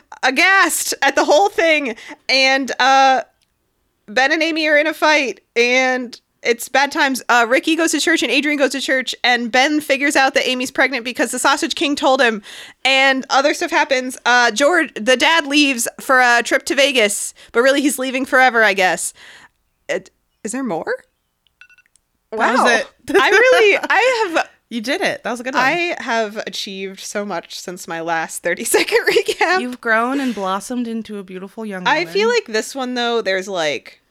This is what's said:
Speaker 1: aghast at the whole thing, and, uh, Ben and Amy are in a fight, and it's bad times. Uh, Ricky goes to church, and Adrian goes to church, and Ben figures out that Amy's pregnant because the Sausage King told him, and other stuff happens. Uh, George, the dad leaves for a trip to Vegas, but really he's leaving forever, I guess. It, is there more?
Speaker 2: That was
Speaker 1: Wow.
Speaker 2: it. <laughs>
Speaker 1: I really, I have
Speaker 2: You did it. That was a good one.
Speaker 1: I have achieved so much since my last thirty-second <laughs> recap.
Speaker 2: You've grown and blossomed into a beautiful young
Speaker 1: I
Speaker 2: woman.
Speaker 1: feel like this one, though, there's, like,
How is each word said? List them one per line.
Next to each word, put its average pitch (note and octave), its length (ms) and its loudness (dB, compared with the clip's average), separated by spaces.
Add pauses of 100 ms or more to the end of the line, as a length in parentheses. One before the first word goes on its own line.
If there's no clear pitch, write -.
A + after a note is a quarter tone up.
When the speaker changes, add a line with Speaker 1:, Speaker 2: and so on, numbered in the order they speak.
(220)
Speaker 1:
aghast E4+ 800 2
at C#4 140 2
the D#4 100 2
whole G4 240 4
thing, D4+ 460 0 (340)
and, C4+ 500 2
uh, C4+ 440 4 (840)
Ben B3+ 240 0
and D#4 120 0
Amy D#4+ 240 -2
are D4+ 100 4
in D4 100 2
a D#4 60 -2
fight, D4+ 460 0 (160)
and B3+ 640 0 (240)
it's - 260 -2
bad C#4 240 0
times. C4+ 340 -2
Uh, A#3 220 4
Ricky D4+ 260 0
goes D#4+ 160 0
to D#4 80 -2
church, E4 220 0
and B3 100 -2
Adrian D4 260 0
goes C#4+ 140 2
to C#4 80 -6
church, B3+ 340 -4 (100)
and A#3+ 280 0
Ben D4 300 2
figures C#4+ 340 0
out C4+ 200 2
that - 120 0
Amy's B3+ 240 -2
pregnant C4+ 320 -2
because B3 280 -4
the B3+ 80 -6
Sausage D#4 360 0
King D4 200 -2
told C#4 260 2
him, A3 200 2 (440)
and C4+ 460 2
other C#4 220 2
stuff D#4+ 180 -6
happens. C#4 540 -2
Uh, A#3+ 260 4
George, C#4+ 420 0
the A#3 240 2
dad D4+ 300 2
leaves C#4 400 0 (120)
for B3+ 220 2
a A#3+ 220 4
trip - 220 -2
to D4+ 100 -4
Vegas, B3+ 580 0 (180)
but A#3 120 2
really C#4 180 4
he's C4 180 0
leaving C4 240 -4
forever, B3+ 400 2
I G3+ 120 4
guess. F3+ 380 0 (760)
It, F3+ 200 -8 (340)
is G#3+ 100 -8
there C4+ 100 -6
more? G#3+ 400 -6 (1300)
Speaker 2:
That A3+ 60 -8
was B3+ 220 2
Speaker 1:
Wow. - 80 2
Speaker 2:
it. A#3 200 0 (220)
<laughs> C#4+ 100 2
Speaker 1:
I C4 100 4
really, A4+ 480 6 (120)
I A4 460 2
have - 140 -2 (200)
Speaker 2:
You A#3 120 -8
did C#4 200 -4
it. G3+ 220 -4
That G#3 80 -6
was A#3+ 80 -8
a B3 40 -12
good C4 120 -8
one. B3 80 2
Speaker 1:
I E4+ 360 -2
have A3+ 460 -4
achieved G3 540 -10
so G#3 260 -8
much F3 340 -10
since - 280 -14
my E3 140 -8
last E3 420 -4
thirty-second E4+ 600 0
<laughs> F4 60 -4
recap. F#4 520 0
Speaker 2:
You've B3 200 -10
grown A#3 380 0
and B3+ 160 -4
blossomed G3+ 520 -4
into A3 300 -10
a G3+ 60 -12
beautiful F#3 420 -14
young F#3+ 220 -6
Speaker 1:
I D4+ 120 2
Speaker 2:
woman. E4+ 140 -6
Speaker 1:
feel G#4 160 2
like A#4+ 160 0
this A3 300 -4
one, B3+ 180 -6
though, A#3 280 -2
there's, F#3+ 260 -2
like, D#3 640 -6